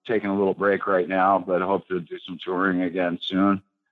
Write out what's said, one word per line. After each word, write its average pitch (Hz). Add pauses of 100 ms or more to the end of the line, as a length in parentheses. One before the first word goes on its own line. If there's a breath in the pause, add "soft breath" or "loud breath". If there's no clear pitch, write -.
taking 104
a 98
little 95
break 98
right 92
now, 95
but 90
hope 92
to 92
do 87
some 87
touring 92
again 87
soon. 95 (320)